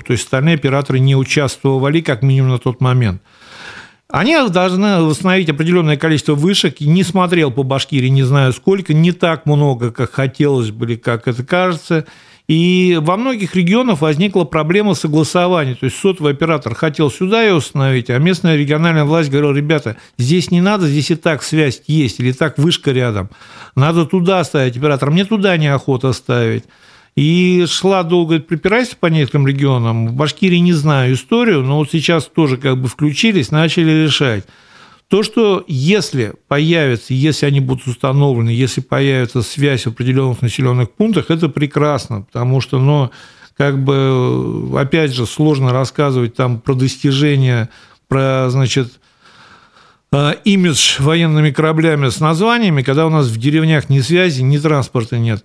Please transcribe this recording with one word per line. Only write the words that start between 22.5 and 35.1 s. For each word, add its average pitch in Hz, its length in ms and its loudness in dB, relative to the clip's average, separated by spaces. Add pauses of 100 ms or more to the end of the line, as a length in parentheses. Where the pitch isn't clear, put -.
вышка 147 320 0
рядом. 117 400 -2 (460)
Надо 160 300 2
туда 185 360 0
ставить 127 340 -2
оператор, 143 360 -2
мне 185 120 0
туда 196 320 0
неохота 139 560 0
ставить". 113 520 -2 (500)
И 180 540 2
шла 190 340 0
долго 165 380 0
препирательство 202 580 -4
по - 80 0
некоторым 151 400 2
регионам. 123 640 0
В 117 60 -6
Башкирии 151 420 0
не 175 160 4
знаю 139 420 2
историю, 220 480 0
но 135 140 0
вот 147 160 -2
сейчас 165 320 0
тоже 143 320 0
как 131 200 -2
бы 127 120 -2
включились, 151 640 -2
начали 156 520 2
решать. 127 400 -2 (640)
То, 202 140 2